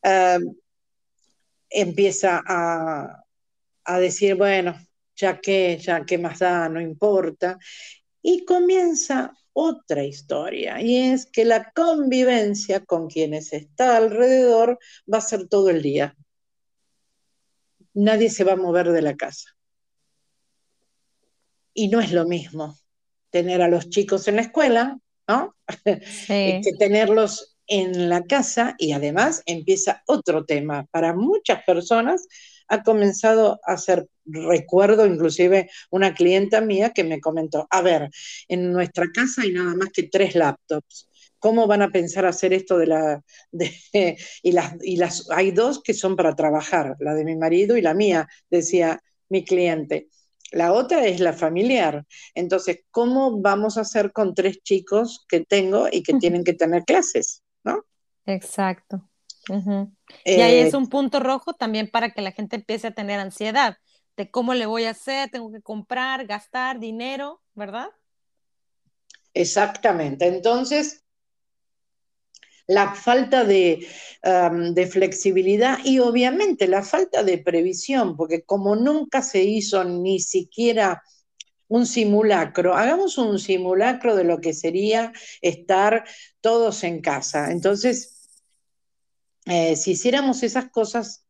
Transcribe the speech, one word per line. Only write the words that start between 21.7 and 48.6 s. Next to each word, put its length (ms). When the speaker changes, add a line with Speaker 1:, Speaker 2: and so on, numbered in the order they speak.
Speaker 1:
Y 160
no 120
es 100
lo 160
mismo 500
tener 320
a 60
los 220
chicos 380
en 100
la 60
escuela, 540
¿no? 280
<laughs> 380
Speaker 2:
Sí. 560
Speaker 1:
que 180
tenerlos 760
en 420
la 160
casa, 520
y 160
además 520
empieza 600
otro 380
tema. 460
Para 240
muchas 500
personas 600
ha 160
comenzado 840
a 120
ser, 300
recuerdo 800
inclusive 640
una 220
clienta 480
mía 300
que 140
me 160
comentó, 500
"A 100
ver, 280
en 240
nuestra 400
casa 300
hay 100
nada 220
más 180
que 100
tres 320
laptops. 760
¿Cómo 280
van 140
a 100
pensar 340
hacer 280
esto 240
de 100
la... 340
De, 200
<laughs> 240
y 100
las, 300
y 140
las, 340
hay 200
dos 320
que 100
son 240
para 180
trabajar, 640
la 160
de 100
mi 120
marido 400
y 40
la 120
mía?", 340
decía 520